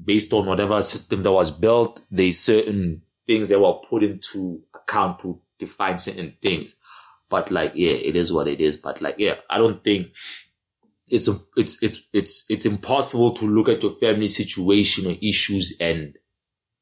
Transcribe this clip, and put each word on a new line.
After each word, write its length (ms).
based 280
on 140
whatever 360
system 400
that 100
was 180
built, 600
there's 280
certain 640
things 220
that 120
were 140
put 140
into 580
account 460
to 200
define 400
certain 440
things. 320
But 200
like, 240
yeah, 180
it 240
is 160
what 160
it 120
is. 160
But 240
like, 180
yeah, 180
I 80
don't 260
think 260
it's 200
a, 40
it's, 260
it's, 180
it's, 380
it's 160
impossible 680
to 140
look 240
at 120
your 100
family 360
situation 800
or 120
issues 580
and 340